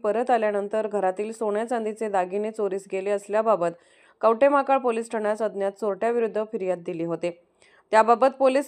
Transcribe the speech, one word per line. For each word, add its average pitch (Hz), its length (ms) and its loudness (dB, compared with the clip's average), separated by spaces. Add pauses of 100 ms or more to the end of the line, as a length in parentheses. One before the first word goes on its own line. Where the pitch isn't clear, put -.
परत 226 300 0
आल्यानंतर 214 560 0
घरातील 202 460 -2
सोन्या 214 320 -2
चांदीचे 226 440 -6
दागिने 196 420 -2
चोरीस 196 420 -4
गेले 190 180 -4
असल्याबाबत 202 680 0 (440)
कवठेमहांकाळ 269 560 4
पोलीस 233 340 -4
ठाण्यात 214 300 -2
अज्ञात 196 380 -4
चोरट्याविरुद्ध 220 600 -2 (100)
फिर्याद 180 340 -4
दिली 170 180 -4
होती. 170 260 -4 (600)
त्याबाबत 226 460 6
पोलीस 262 300 2